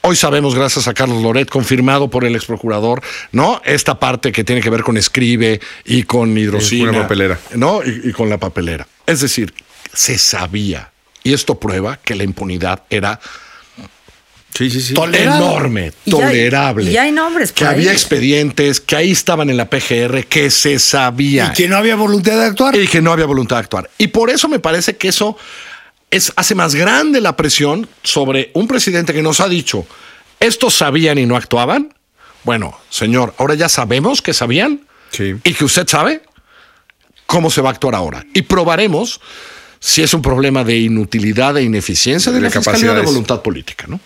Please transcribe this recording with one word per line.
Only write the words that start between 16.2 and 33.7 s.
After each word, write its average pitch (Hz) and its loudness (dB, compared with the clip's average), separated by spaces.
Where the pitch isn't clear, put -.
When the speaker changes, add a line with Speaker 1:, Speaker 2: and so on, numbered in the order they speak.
Speaker 1:
tolerable. 123 2
Speaker 4:
y - 0
ya 233 4
hay 302 0
nombres 320 0
Speaker 1:
Que - 0
Speaker 4:
por 143 2
ahí. 139 2
Speaker 1:
había 185 4
expedientes, 143 2
que - -2
ahí 175 2
estaban 156 0
en 127 2
la 113 -2
P 135 0
G - -2
R, 123 -2
que 143 2
se 143 2
sabía. 135 2
Speaker 3:
Y - -8
que 180 2
no 190 2
había 220 2
voluntad 208 2
de 226 2
actuar. 254 2
Speaker 1:
Y 196 2
que 165 2
no 165 4
había 160 2
voluntad 131 0
de 113 0
actuar. 95 -6
Y - 0
por 226 2
eso 311 0
me 285 0
parece 170 -2
que 190 -2
eso 208 -2
es, - 0
hace 185 0
más 165 2
grande 247 2
la 185 0
presión 151 0
sobre 135 -2
un 202 0
presidente 175 0
que 156 0
nos 156 0
ha 196 2
dicho, 131 -2
"Estos 226 0
sabían 151 2
y 127 2
no 120 2
actuaban". 147 -2
Bueno, 113 -4
señor, 117 0
ahora 143 0
ya 165 0
sabemos 131 0